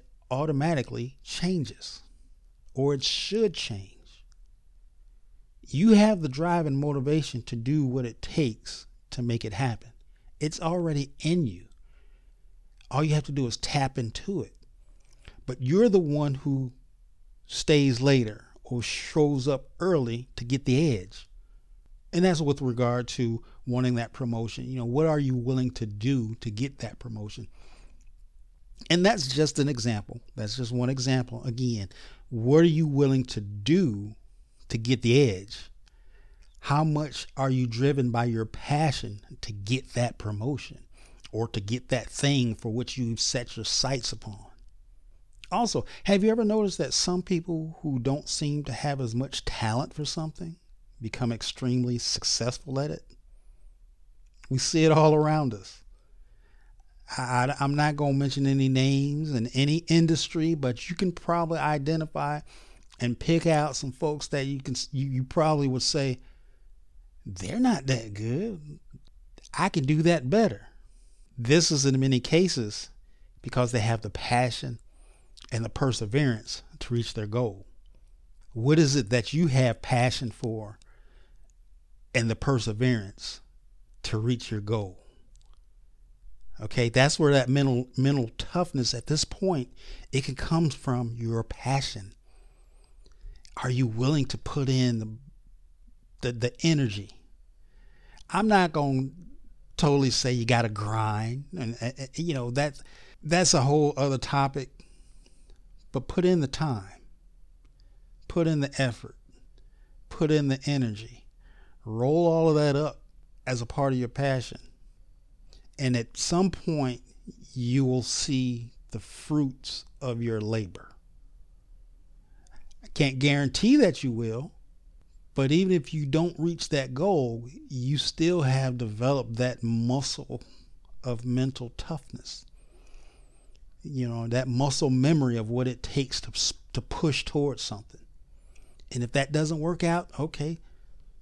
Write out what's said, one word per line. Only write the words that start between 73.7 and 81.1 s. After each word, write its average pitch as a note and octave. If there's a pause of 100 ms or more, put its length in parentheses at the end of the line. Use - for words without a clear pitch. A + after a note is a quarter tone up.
they B2
have A2
the G2+
passion B2 (720)
and A2+
the G#2+
perseverance A#2+ (180)
to -
reach A#2
their G#2+
goal. G#2 (880)
What C#3
is C#3+
it A2+
that A#2+
you E3
have B2+
passion B2
for A2 (1300)